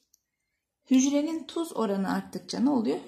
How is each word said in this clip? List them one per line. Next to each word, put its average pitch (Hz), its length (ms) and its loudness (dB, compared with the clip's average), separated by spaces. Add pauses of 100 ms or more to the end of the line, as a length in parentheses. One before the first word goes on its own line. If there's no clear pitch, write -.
(920)
Hücrenin 285 560 2
tuz 330 300 -6
oranı 196 360 -2
arttıkça 185 460 -8
ne 247 100 4
oluyor? 269 380 0